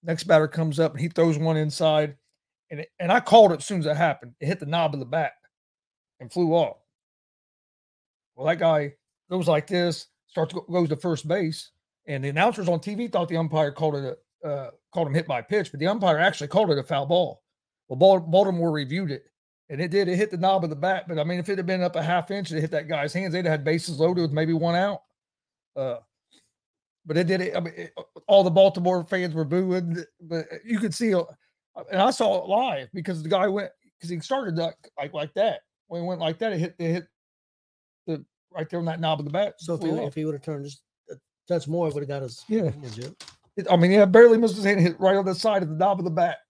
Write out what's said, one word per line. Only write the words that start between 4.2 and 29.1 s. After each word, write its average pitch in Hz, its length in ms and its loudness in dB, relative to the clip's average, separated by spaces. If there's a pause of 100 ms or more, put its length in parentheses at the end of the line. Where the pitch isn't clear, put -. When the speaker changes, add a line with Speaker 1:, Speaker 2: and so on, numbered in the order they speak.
Speaker 1:
It 151 60 -8
hit 185 140 -4
the 147 80 -10
knob 160 260 -2
of 143 80 -8
the 131 40 -10
bat 147 280 -4 (880)
and 120 120 -18
flew 170 220 0
off. 160 240 0 (1600)
Well, 135 120 -6
that 175 120 0
guy 151 340 0 (360)
goes 180 180 -2
like 156 200 2
this, 175 400 -2 (200)
starts 160 260 -4
to 175 80 -8
go, - 100 -18
goes 170 180 0
to 151 60 -2
first 156 320 -6
base, 165 440 -4 (360)
and 135 160 -8
the 143 60 -4
announcers 185 400 0
on 170 100 0
T 208 160 -10
V 233 120 -6
thought 175 200 -2
the 165 100 -4
umpire 156 340 0
called 156 240 -2
it 135 220 -8 (260)
a, 170 40 -8
uh, 139 220 -8 (240)
called 170 140 -2
him 135 60 -6
hit 160 140 -2
by 131 120 -2
a 113 40 -12
pitch, 202 280 -4
but 139 80 -12
the 156 80 0
umpire 190 320 2
actually 165 280 0
called 196 240 0
it 143 60 0
a 135 60 -6
foul 139 220 -4
ball. 170 360 0 (480)
Well, 127 80 -8
Bal-, 190 280 8
Baltimore 170 460 2
reviewed 151 400 -4
it, 131 140 -10 (440)
and 143 120 -8
it 175 100 -4
did. 190 160 2
It 180 80 0
hit 214 160 0
the 185 60 -8
knob 185 260 2
of 165 60 -4
the 151 80 -6
bat, 180 300 -2
but, 170 120 -6
I 147 60 0
mean, 180 140 -4
if 175 100 -8
it 196 80 -2
had 185 80 -4
been 185 160 -2
up 180 160 -2
a 165 60 -2
half 170 280 -2
inch, 196 200 -6
it 156 100 -4
hit 160 100 -4
that 143 160 -4
guy's 147 260 -4
hands, 180 200 -4
they'd 180 120 -4
have 165 60 0
had 151 140 -2
bases 160 340 -4
loaded 175 220 2
with 165 100 -2
maybe 160 220 -2
one 165 220 -2
out. 190 260 -2 (760)
Uh, 131 220 -6 (1080)
but 156 120 0
it 175 100 2
did 185 140 0
it. - 140 -4
I 190 40 0
mean, 165 160 -8
it, 170 180 -16 (340)
all 196 160 8
the 185 80 2
Baltimore 180 520 4
fans 180 300 -4